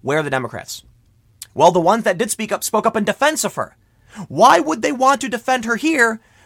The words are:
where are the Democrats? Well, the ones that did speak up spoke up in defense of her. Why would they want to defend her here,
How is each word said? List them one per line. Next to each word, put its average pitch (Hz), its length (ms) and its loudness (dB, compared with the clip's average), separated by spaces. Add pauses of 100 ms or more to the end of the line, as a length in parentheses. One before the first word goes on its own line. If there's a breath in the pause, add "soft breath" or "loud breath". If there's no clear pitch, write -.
where 147 200 -2
are - 20 0
the 143 80 -6
Democrats? 123 540 -6 (680)
Well, 165 200 4
the 175 80 2
ones 202 240 2
that 185 140 0
did 220 120 -2
speak 208 220 -8
up 185 100 -4
spoke 214 240 -2
up 226 100 0
in 214 60 0
defense 277 400 -2
of 196 140 -6
her. - 200 -8 (520 loud breath)
Why 254 320 6
would 311 220 -4
they 294 100 -2
want 262 300 0
to 269 60 -6
defend 247 360 -4
her 233 120 -4
here, 247 440 0 (260 soft breath)